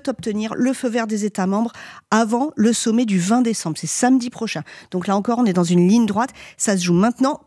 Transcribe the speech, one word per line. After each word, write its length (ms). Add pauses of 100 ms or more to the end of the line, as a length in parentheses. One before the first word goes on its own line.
obtenir 460
le 180
feu 160
vert 200
des 180
États 220
membres 240 (400)
avant 440
le 180
sommet 320
du 120
vingt 240
décembre. 380
C'est 80
samedi 420
prochain. 320 (300)
Donc 160
là 100
encore, 220
on 60
est 80
dans 100
une 240
ligne 180
droite. 240 (280)
Ça 200
se 60
joue 100
maintenant. 540